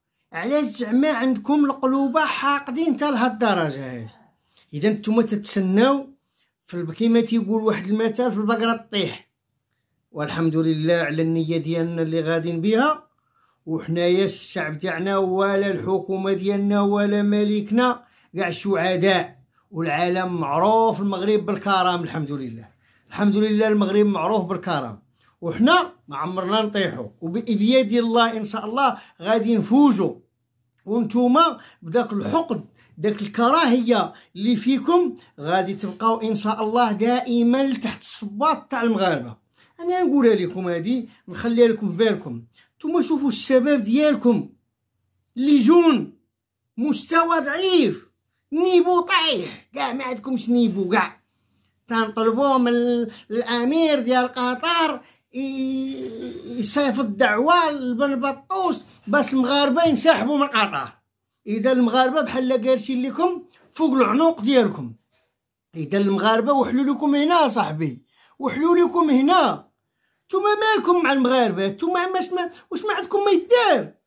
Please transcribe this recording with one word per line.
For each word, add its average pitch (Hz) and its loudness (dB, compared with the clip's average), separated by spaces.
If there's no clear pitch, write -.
علاش 254 -2
زعما 247 0
عندكم 262 0
القلوبه 277 0
حاقدين 277 -2
حتى 294 -2
لهاد 240 0
الدرجه 156 -2
هذه. 113 -12
اذا 151 0
نتوما 214 0
تتسناو 214 0
في - -20
الب-، 170 -8
كيما 233 2
تيقول 226 -2
واحد 214 -2
المثل، 220 0
في 190 -4
البقره 226 0
تطيح، 202 -6
والحمد 156 -4
لله 160 0
على 156 -2
النيه 165 -2
ديالنا 165 -4
اللي 160 -2
غاديين 165 -4
بها. 254 0
وحنايا 175 0
الشعب 156 -8
تاعنا 180 -4
ولا 196 0
الحكومه 190 -2
ديالنا 202 0
ولا 202 0
ملكنا 208 0
كاع 185 -2
السعداء، 180 0
والعالم 175 -2
معروف 202 2
المغرب 202 -2
بالكرم، 185 0
الحمد 151 -6
لله. 117 -10
الحمد 202 0
لله 214 2
المغرب 208 2
معروف 190 0
بالكرم، 160 -6
وحنا 277 2
ما 139 -12
عمرنا 185 -2
نطيحوا، 196 -4
وبإبياد 220 0
الله 233 0
إن 214 -8
شاء 208 -8
الله 240 -2
غادي 220 0
نفوزوا. 208 2
وانتوما 247 2
بداك 165 -2
الحقد، 240 -4
داك 208 -4
الكراهية 233 2
اللي 220 0
فيكم 277 2
غادي 180 0
تبقاو 226 -2
إن 220 -2
شاء 214 -2
الله 226 2
دائمًا 240 2
تحت - -8
الصباط 240 -4
تاع 240 -4
المغاربة. 180 0
أنا 359 0
نقولها 262 4
لكم 180 -4
هادي، 190 -4
نخليها 233 2
لكم 214 -2
في 165 -6
بالكم. 175 -2
نتوما 320 -2
شوفوا 285 0
الشباب 262 2
ديالكم 240 2
اللي 277 4
جون 294 4
مستوى 330 0
ضعيف، 311 0
نيبو 349 4
طايح، 320 -2
كاع 262 -4
ما 269 -8
عندكمش 254 -6
نيبو 202 2
كاع. 185 0
تنطلبوا 226 0
من 240 2
ال-، 240 0
الأمير 247 0
ديال 247 0
قطر 262 -2
ي-، 262 -8
يصيفط 262 0
دعوة 247 2
لبن 269 -2
بطوس 277 -4
باش 277 0
المغاربة 277 2
ينسحبوا 269 2
من 277 2
قطر. 196 -4
إذا 214 0
المغاربة 254 2
بحال 254 -2
جالسين 254 -2
لكم 330 -2
فوق 311 0
العنق 269 2
ديالكم. 208 0
إذا 160 -4
المغاربة 208 2
وحلوا 262 0
لكم 285 0
هنا 311 2
صاحبي، 156 -4
وحلوا 294 0
لكم 349 2
هنا. 269 4
نتوما 392 0
مالكم 349 2
مع 269 2
المغاربة؟ 247 2
نتوما 349 -2
ما 370 -2
اسمع، 359 -4
واش 349 -8
ما 427 -4
عندكم 370 -2
ما 403 2
يدار؟ 349 2